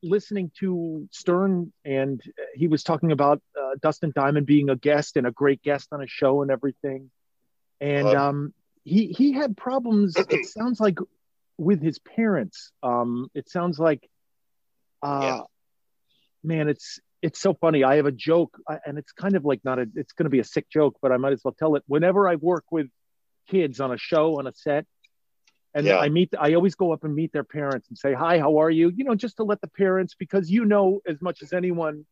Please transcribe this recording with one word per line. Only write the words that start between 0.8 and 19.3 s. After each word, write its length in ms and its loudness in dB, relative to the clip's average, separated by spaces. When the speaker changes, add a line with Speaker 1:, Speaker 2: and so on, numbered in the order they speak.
Speaker 1:
Stern, 600 0
and 360 -2
he 140 0
was 140 0
talking 300 0
about, 300 2
uh, 120 -6
Dustin 320 -2
Diamond 320 2
being 240 4
a 60 2
guest 400 0
and 100 0
a 60 0
great 300 0
guest 300 -4
on 100 -10
a 40 -10
show 360 0
and 80 -2
everything. 600 -6
And, 280 0
Speaker 2:
Uh-huh. 200 4
Speaker 1:
um, 260 -4
he, 240 2
he 240 2
had 240 -2
problems, 600 0
Speaker 2:
<clears throat> 140 0
Speaker 1:
it 160 -2
sounds 340 -6
like, 180 2
with 240 2
his 160 -2
parents. 720 -2
Um, 500 -2
it 160 -10
sounds 300 -4
like, 280 0
uh, 200 -4
Speaker 2:
Yeah. 180 -2
Speaker 1:
man, 240 -2
it's, 320 -6
it's 200 -6
so 140 2
funny. 300 2
I 120 4
have 100 2
a 60 0
joke, 440 0
uh, 200 -10
and 120 -10
it's 140 -16
kind 220 -2